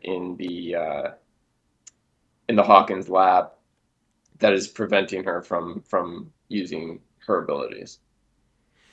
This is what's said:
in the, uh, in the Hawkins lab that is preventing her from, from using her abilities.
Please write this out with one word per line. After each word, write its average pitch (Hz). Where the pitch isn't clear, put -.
in 90
the, 87
uh, 78
in 117
the 101
Hawkins 95
lab 92
that 131
is -
preventing 98
her 90
from, 85
from 87
using 85
her 90
abilities. -